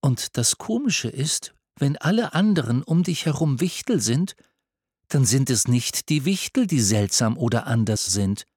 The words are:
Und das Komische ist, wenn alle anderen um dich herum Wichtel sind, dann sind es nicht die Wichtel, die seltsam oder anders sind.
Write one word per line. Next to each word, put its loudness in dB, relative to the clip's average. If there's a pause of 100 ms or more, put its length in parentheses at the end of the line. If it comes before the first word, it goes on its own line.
Und 0
das 0
Komische -2
ist, -6 (220)
wenn 0
alle 0
anderen 2
um 2
dich -2
herum 0
Wichtel -2
sind, 0 (760)
dann 4
sind 2
es 0
nicht -2
die 0
Wichtel, 0
die 2
seltsam 2
oder 0
anders 0
sind. -2 (100)